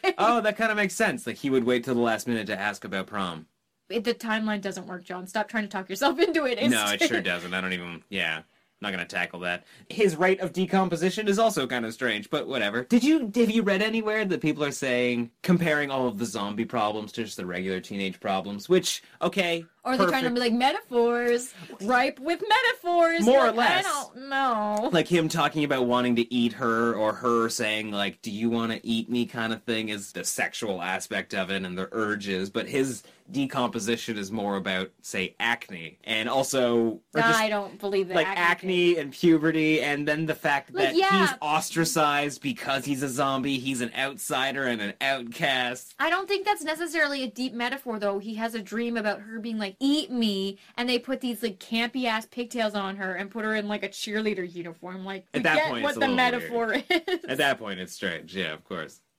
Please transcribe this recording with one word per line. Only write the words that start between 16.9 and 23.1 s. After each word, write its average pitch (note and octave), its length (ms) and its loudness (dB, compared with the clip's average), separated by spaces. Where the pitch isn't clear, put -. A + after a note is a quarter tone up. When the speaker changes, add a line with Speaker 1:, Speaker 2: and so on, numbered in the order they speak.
Speaker 2:
to A#2+ 100 -6
just G2+ 140 -8
the F#2+ 100 -6
regular F#2 320 -4
teenage G2 400 -6
problems? G2 500 -4
Which, F3+ 360 2
okay, E3+ 420 0
Speaker 1:
Or B3+ 120 0
they're F3+ 120 4
trying B3+ 160 0
to B3 60 2
Speaker 2:
perfect. A#3+ 40 -2
Speaker 1:
be B3 60 0
like, A#3+ 120 2
metaphors A#3+ 1000 0
ripe B3 360 2
with E4 300 -2
metaphors. F4 760 4